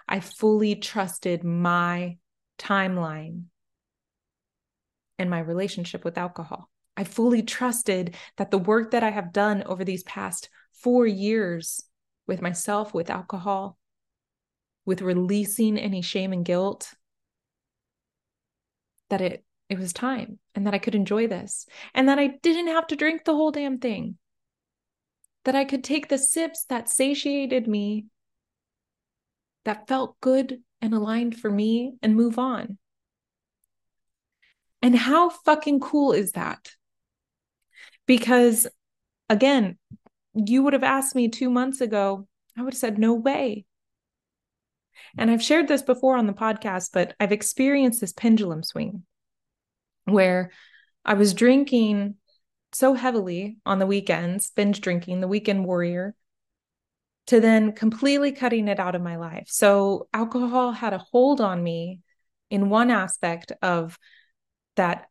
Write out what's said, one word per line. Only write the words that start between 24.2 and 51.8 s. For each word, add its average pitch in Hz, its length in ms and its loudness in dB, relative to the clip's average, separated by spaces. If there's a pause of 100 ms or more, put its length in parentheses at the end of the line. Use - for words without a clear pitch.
that 262 100 0
I 277 80 2
could 269 200 -4
take 302 260 -4
the 277 80 0
sips 330 480 -4
that 233 240 -6
satiated 269 800 -2
me, 208 380 -2 (1600)
that 214 240 -6
felt 262 320 -4
good 262 420 0 (200)
and 220 120 -2
aligned 226 460 -2
for 214 100 -4
me, 226 520 0
and 220 140 4
move 233 220 2
on. 247 400 -4 (2000)
And 247 140 6
how 294 340 4
fucking 302 500 2
cool 285 320 0
is 190 220 0
that? - 360 -8 (1400)
Because, 240 600 4 (640)
again, 220 500 4 (560)
you 226 260 2
would 277 120 4
have 262 100 4
asked 269 320 0
me 240 140 2
two 247 200 -4
months 262 320 -2
ago, 196 460 -2 (280)
I 233 60 -8
would 262 120 -6
have - 60 -12
said, 214 200 -2
"No 226 160 4
way." 226 500 -2 (1500)
And 226 140 4
I've 233 100 2
shared 311 260 4
this 285 140 2
before 254 360 2
on 220 100 2
the 202 60 0
podcast, 214 600 -4
but 175 260 0
I've 202 120 2
experienced 262 680 2
this 190 140 -6
pendulum 202 480 2
swing - 440 -8 (960)
where 185 480 2 (520)
I 214 120 0
was 202 180 6
drinking 226 800 4 (580)